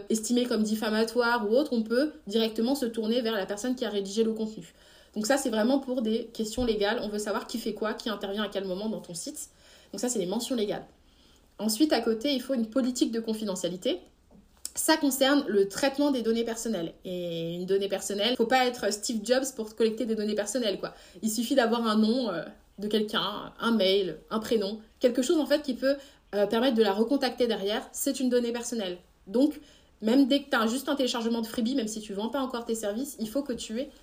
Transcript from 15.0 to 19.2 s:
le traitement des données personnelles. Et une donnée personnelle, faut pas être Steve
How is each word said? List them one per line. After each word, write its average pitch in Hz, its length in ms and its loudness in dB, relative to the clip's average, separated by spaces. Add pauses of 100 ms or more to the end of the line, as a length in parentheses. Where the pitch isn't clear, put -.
le 196 220 4
traitement 285 400 2
des 262 140 0
données 226 200 2
personnelles. 220 500 -4 (120)
Et 170 480 -4
une 180 140 -6
donnée 196 220 2
personnelle, 202 460 0
faut 226 120 2
pas 262 180 4
être 240 260 0
Steve 220 320 -4